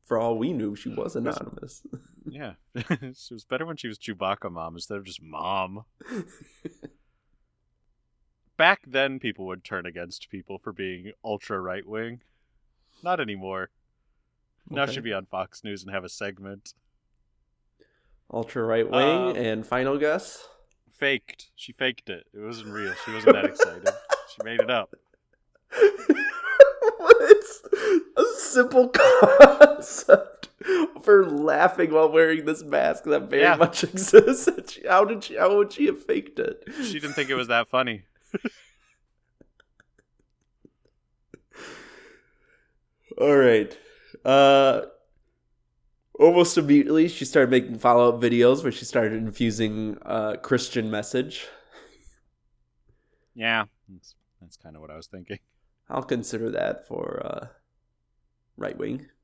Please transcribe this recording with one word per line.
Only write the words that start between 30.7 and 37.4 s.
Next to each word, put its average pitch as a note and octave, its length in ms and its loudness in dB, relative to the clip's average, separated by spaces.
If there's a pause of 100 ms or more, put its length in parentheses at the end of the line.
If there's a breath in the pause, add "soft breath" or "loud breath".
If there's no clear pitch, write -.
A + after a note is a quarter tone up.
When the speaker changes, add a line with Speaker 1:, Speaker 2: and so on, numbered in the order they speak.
Speaker 1:
for G3+ 220 6
laughing D#3 680 0
while D#3 200 4
wearing D#3+ 340 2
this D#3 180 -6
mask D3 420 -2
that D3 240 -2
very C#3 140 0
Speaker 2:
Yeah. E3+ 120 4
Speaker 1:
much E3 280 0
<laughs> - 0 -
exists. G#3+ 640 6
And - 220 -6
she, - 180 -18
how F#3+ 180 4
did G#3 180 -8
she, - 120 -14
how F#3+ 220 2
would G#3 160 0
she D4 140 -2
have - 160 -4
faked - 360 -6
it? - 240 -8 (200)
Speaker 2:
She F#3+ 160 -8
didn't D3 140 -10
think C#3 160 -4
it C3+ 60 -2
was B2 140 -6